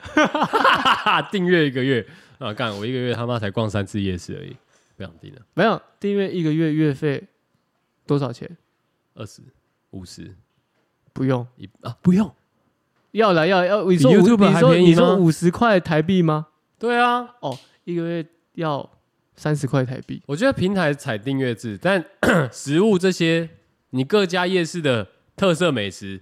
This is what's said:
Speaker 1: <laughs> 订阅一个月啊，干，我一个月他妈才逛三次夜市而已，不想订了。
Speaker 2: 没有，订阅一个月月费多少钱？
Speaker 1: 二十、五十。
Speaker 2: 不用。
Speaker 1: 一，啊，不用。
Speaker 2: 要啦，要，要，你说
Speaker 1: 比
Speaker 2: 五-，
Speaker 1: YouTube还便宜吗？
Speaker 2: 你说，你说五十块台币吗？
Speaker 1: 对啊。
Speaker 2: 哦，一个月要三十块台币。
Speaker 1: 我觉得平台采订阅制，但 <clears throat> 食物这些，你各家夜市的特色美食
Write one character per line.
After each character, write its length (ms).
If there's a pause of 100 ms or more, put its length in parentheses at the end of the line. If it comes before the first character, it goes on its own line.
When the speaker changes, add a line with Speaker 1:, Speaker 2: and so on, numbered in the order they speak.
(520)
Speaker 1:
<laughs> 800
订 140
阅 200
一 60
个 100
月 240 (340)
啊， 140
干， 240
我 80
一 60
个 80
月 140
他 120
妈 140
才 100
逛 200
三 160
次 160
夜 160
市 200
而 80
已， 80 (440)
不 60
想 160
订 140
了。 80 (120)
Speaker 2:
没 100
有， 180 (160)
订 160
阅 160
一 140
个 80
月 220
月 200
费 320 (800)
多 140
少 140
钱？ 240 (560)
Speaker 1:
二 120
十、 160 (500)
五 120
十。 320 (760)
Speaker 2:
不 100
用。 320
Speaker 1:
一， 140 (140)
啊， 180
不 100
用。 180 (800)
Speaker 2:
要 200
啦， 140
要， 180
要， 220
你 120
说 140
Speaker 1:
比 60
Speaker 2:
五-， 100
Speaker 1:
YouTube 240
还 100
便 220
宜 40
吗？ 20
Speaker 2:
你 40
说， 180
你 40
说 0
五 160
十 180
块 300
台 220
币 200
吗？ 260 (300)
Speaker 1:
对 220
啊。 400
Speaker 2:
哦， 180 (280)
一 100
个 140
月 160 (300)
要 340 (480)
三 180
十 100
块 200
台 160
币。 240
Speaker 1:
我 100
觉 100
得 60
平 240
台 180
采 240
订 200
阅 180
制， 260
但 220 (240)
<clears throat> 240
食 300
物 180
这 100
些， 400 (420)
你 120
各 220
家 200
夜 200
市 160
的 260 (300)
特 160
色 180
美 180
食 320